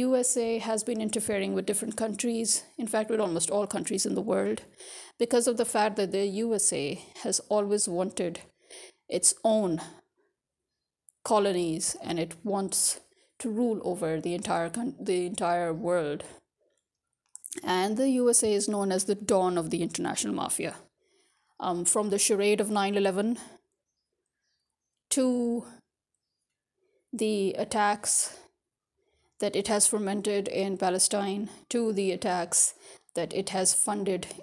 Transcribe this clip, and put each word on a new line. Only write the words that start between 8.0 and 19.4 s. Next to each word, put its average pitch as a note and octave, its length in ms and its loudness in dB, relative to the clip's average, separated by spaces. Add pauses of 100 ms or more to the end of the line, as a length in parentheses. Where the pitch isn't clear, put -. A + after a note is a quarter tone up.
its - 340 2
own G#3 380 2 (1400)
colonies, F3+ 760 2
and E3+ 200 -4
it E3 240 -4
wants - 560 0 (400)
to A3 220 -4
rule A3 200 2
over E3 380 -2
the F3 140 -2
entire E3+ 360 0
coun-, A#3+ 300 -6
the F3+ 260 0
entire F3 480 0
world. E3 480 0 (1400)
And F#3+ 320 2
the C4+ 140 2
U B3 200 4
S A#3 140 4
A G#3+ 100 4
is G3+ 140 2
known G3+ 240 0
as F#3+ 120 0
the G3+ 120 0
dawn F#3 420 2